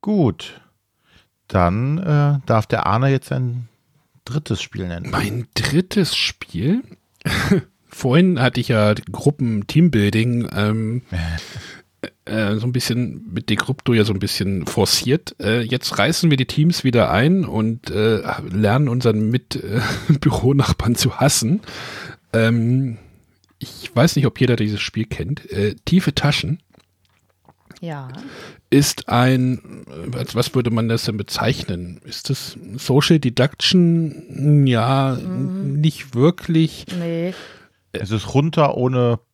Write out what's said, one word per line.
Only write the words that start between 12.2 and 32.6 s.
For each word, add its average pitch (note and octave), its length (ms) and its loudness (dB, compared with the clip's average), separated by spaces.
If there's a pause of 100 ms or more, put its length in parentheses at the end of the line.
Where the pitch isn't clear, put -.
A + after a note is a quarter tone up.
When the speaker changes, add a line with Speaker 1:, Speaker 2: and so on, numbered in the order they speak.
Speaker 2:
äh, G#2+ 320 -2
so A2 100 -4
ein B2+ 60 -2
bisschen A#2+ 600 -4
mit - 180 -6
Decrypto B2 420 -2
ja A2 120 4
so G#2+ 100 -2
ein F#2+ 40 -2
bisschen F#2+ 480 -2
forciert. - 760 0
Äh, A2 200 0
jetzt A#2+ 380 -4
reißen E3+ 320 2
wir D3 80 4
die C3 80 0
Teams D#3+ 380 0
wieder A#2 260 4
ein D3+ 340 2
und, A2 460 -4
äh, G#2+ 320 2 (280)
lernen G#2+ 380 2
unseren A2+ 420 2
Mit-, - 260 -4
äh, G#2+ 240 -4 (280)
<laughs> C#3+ 120 6
Büronachbarn B2+ 760 2
zu - 220 -2
hassen. C#3 420 2 (720)
Ähm, A#2 640 2 (640)
ich - 360 -14
weiß C3+ 220 4
nicht, C3 100 2
ob - 140 -2
jeder B2 160 2
dieses G#2 240 -2
Spiel - 240 -6
kennt. - 480 -8
Äh, G2+ 320 -2
Tiefe F3+ 300 2
Taschen - 460 -2 (1200)
Speaker 3:
Ja. D3 280 -10 (600)
Speaker 2:
ist - 400 4
ein, B2+ 720 2 (280)
äh, A#2+ 40 -6
als B2 180 -6
was - 200 0
würde A#2+ 160 2
man A2+ 180 0
das A2+ 160 0
denn G#2+ 140 -4
bezeichnen? F2 880 -4
Ist - 260 -12
das - 260 -6 (220)